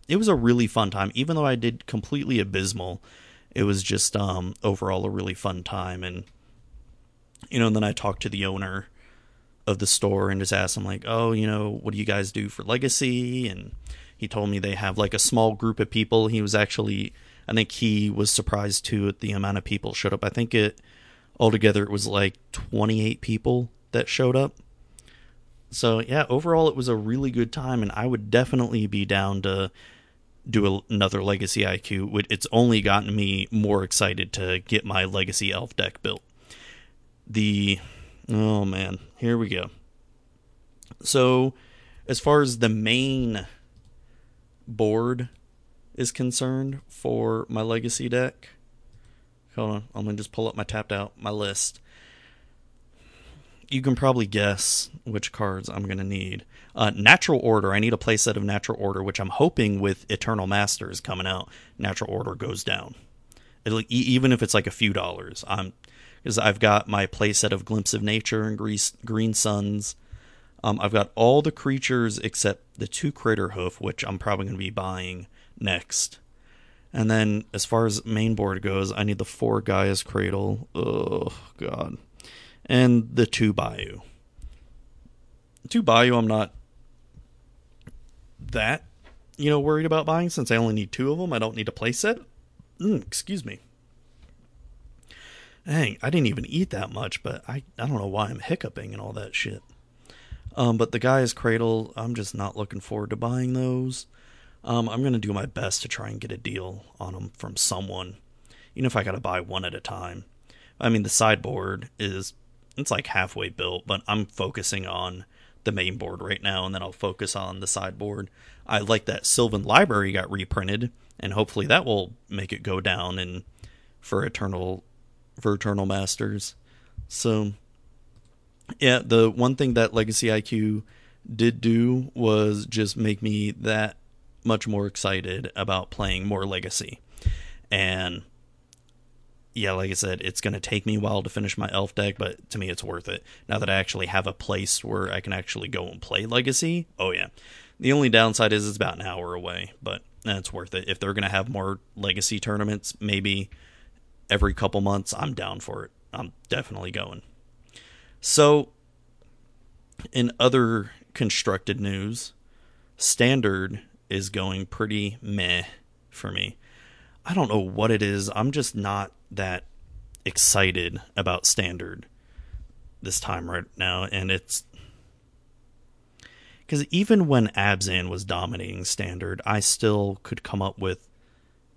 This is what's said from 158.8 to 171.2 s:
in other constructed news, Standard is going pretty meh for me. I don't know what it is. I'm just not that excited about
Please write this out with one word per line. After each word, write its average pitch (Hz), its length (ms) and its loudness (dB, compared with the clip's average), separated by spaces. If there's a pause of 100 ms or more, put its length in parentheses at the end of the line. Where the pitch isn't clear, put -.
in 120 260 2
other 117 540 4 (220)
constructed 104 640 -2
news, 101 520 -4 (640)
Standard 107 840 2 (300)
is 98 180 -2
going 95 380 -4
pretty 107 540 -4
meh 90 420 0 (480)
for - 200 -10
me. 95 260 -6 (680)
I 175 100 -4
don't 160 140 2
know 107 100 2
what 101 320 2
it 104 120 4
is. 101 320 0
I'm 120 180 0
just 143 220 -2
not 101 380 -4 (180)
that 95 340 -4 (600)
excited 92 760 2 (160)
about 90 300 0